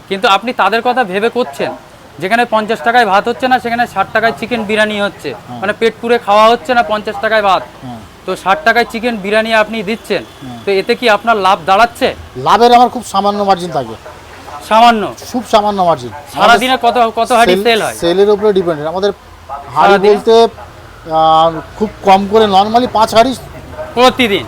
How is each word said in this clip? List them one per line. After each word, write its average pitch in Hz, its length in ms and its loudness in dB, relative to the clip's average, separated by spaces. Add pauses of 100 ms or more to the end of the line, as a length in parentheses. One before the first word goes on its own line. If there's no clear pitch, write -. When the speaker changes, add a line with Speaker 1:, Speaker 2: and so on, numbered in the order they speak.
Speaker 1:
কিন্তু 196 180 -2
আপনি 214 260 0
তাদের 214 280 0
কথা 247 220 0
ভেবে 202 260 -2
করছেন, 240 420 -4 (480)
যেখানে 220 260 0
পঞ্চাশ 220 380 -2
টাকায় 233 220 2
ভাত 202 220 2
হচ্ছে 240 200 -4
না, 254 120 2
সেখানে 233 280 -4
ষাট 190 260 -4
টাকায় 220 260 0
চিকেন 226 240 -6
বিরিয়ানি 214 380 -2
হচ্ছে। 175 320 -6 (140)
Speaker 2:
হ্যাঁ। 123 120 -14
Speaker 1:
মানে 196 200 -4
পেট 226 220 0
পুরে 233 160 0
খাওয়া 214 300 4
হচ্ছে 240 260 0
না 240 100 2
পঞ্চাশ 208 380 -6
টাকায় 220 200 0
ভাত। 190 220 0 (200)
Speaker 2:
হ্যাঁ। 120 160 -14 (260)
Speaker 1:
তো 185 100 -6
ষাট 196 300 -2
টাকায় 226 260 2
চিকেন 233 260 -6
বিরিয়ানি 214 360 -2
আপনি 220 300 0
দিচ্ছেন, 196 400 -6 (240)
Speaker 2:
হ্যাঁ। 120 180 -14
Speaker 1:
তো 202 60 -2
এতে 196 240 0
কি 233 140 0
আপনার 214 280 0
লাভ 190 280 0
দাঁড়াচ্ছে? 202 500 0 (220)
Speaker 2:
লাভের 208 360 4
আমার 240 160 6
খুব 233 160 -10
সামান্য 202 380 -2
মার্জিন 180 280 -2
থাকে। 117 480 -8 (480)
Speaker 1:
সামান্য? 220 460 2 (180)
Speaker 2:
খুব 247 200 -6
সামান্য 208 300 0
মার্জিন। 151 280 0 (240)
Speaker 1:
সারাদিনে 233 480 2
কত, 233 340 2
কত 233 160 -2
হাঁড়ি 226 220 4
Speaker 2:
সেল-, 190 100 0
Speaker 1:
সেল 226 180 2
হয়? 139 120 -4
Speaker 2:
সেলের 180 360 2
উপরে 208 240 2
ডিপেন্ড। 165 340 -2
আমাদের 190 240 -2 (380)
হাঁড়ি - 260 -14
Speaker 1:
সারাদিনে? 196 380 4
Speaker 2:
বলতে, 226 340 4 (640)
আহ, 160 500 2 (180)
খুব 208 100 -2 (140)
কম 196 280 4
করে 220 140 4
normally 214 480 2
পাঁচ 214 220 0
হাঁড়ি। 233 200 4 (580)
Speaker 1:
প্রতিদিন? 240 540 2